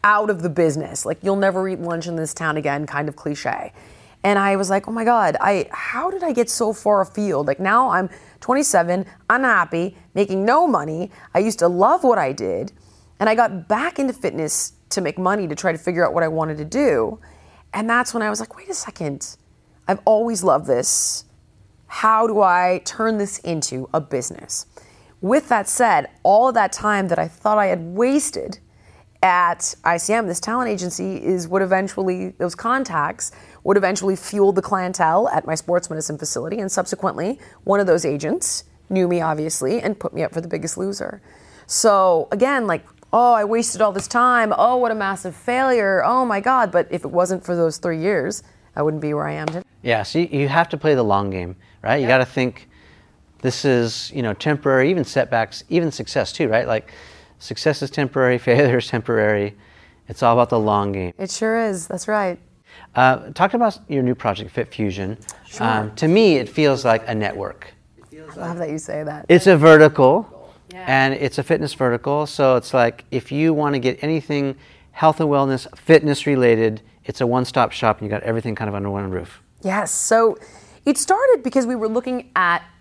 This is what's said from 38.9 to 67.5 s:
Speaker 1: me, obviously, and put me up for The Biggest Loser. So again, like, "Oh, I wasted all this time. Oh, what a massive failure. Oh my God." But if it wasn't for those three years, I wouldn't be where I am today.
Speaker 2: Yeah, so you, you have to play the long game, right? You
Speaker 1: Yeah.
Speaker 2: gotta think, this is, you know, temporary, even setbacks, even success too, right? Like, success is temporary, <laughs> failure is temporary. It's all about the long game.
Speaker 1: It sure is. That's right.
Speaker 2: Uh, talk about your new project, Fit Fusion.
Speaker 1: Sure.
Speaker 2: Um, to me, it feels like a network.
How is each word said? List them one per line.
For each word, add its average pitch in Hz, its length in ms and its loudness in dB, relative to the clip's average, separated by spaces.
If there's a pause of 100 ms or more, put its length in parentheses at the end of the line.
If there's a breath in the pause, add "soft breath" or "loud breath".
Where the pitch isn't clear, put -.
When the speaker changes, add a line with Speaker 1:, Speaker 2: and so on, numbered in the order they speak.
Speaker 1:
me, 175 140 0
obviously, 160 600 -2
and 202 180 -4
put - 140 -8
me 165 80 -4
up - 100 -4
for 165 80 -6
The 170 80 -12
Biggest 160 300 -8
Loser. 196 420 -8 (460 soft breath)
So 190 640 4
again, 247 340 0
like, 170 200 -4 (260)
"Oh, 240 220 4
I 214 100 2
wasted 226 380 -2
all 208 100 2
this 196 160 -6
time. 240 480 2
Oh, 247 200 4
what 240 140 0
a 220 40 -2
massive 196 420 -6
failure. 240 680 0
Oh 254 220 2
my 208 160 -2
God." 247 320 2
But 170 180 2
if - 140 -6
it 143 60 -8
wasn't 180 340 0
for 180 100 -4
those 165 220 0
three 165 220 -6
years, 175 440 -2 (320 soft breath)
I 147 60 -6
wouldn't 151 220 -2
be 151 100 -4
where 147 160 -4
I 151 60 -6
am 151 140 -8
today. 160 160 -10 (180)
Speaker 2:
Yeah, 113 200 0
so 156 180 -2
you, 175 100 0
you 143 180 0
have 165 220 0
to 156 80 -6
play 151 160 2
the 127 80 2
long 101 260 2
game, 92 280 -6 (260 soft breath)
right? 113 140 0
You 143 60 -2
Speaker 1:
Yeah. 117 60 0
Speaker 2:
gotta 127 160 4
think, - 460 -6 (720 soft breath)
this 131 220 -4
is, 120 500 0
you 139 80 -4
know, 107 120 -2
temporary, 139 560 2
even 175 140 0
setbacks, 117 680 -2
even 165 200 0
success - 420 -4
too, 139 160 -2
right? 110 180 2
Like, 110 260 -4 (460 loud breath)
success - 420 -4
is 139 100 -6
temporary, 127 480 2
<laughs> 127 120 -2
failure 127 260 4
is 117 120 -2
temporary. 107 680 0 (500 soft breath)
It's - 160 -8
all 117 120 4
about 120 160 4
the 120 80 2
long 104 340 0
game. 92 240 -6
Speaker 1:
It 190 140 -8
sure 220 280 -2
is. 196 280 -4
That's 185 200 -10
right. 202 320 -2 (560 loud breath)
Speaker 2:
Uh, 123 360 2
talk 190 240 0
about 233 240 0 (100)
your 139 140 0
new 123 120 0
project, 104 360 -4
Fit 120 180 -6
Fusion. 98 480 -6 (300 loud breath)
Speaker 1:
Sure. - 200 -6
Speaker 2:
Um, 107 280 -2
to 160 120 -2
me, 185 300 6
it 123 140 -2
feels 139 340 2
like 113 240 2
a 117 60 -4
network. 98 580 -6 (400)